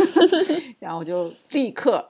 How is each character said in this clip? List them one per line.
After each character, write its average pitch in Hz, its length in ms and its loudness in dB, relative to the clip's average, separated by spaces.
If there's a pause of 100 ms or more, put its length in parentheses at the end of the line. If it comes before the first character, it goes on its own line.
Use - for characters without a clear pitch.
(200)
<laughs> 320 600 2
然 180 120 -12
后 165 60 -8
我 165 60 -10
就 170 260 -4 (200)
立 269 200 -2
刻 - 400 0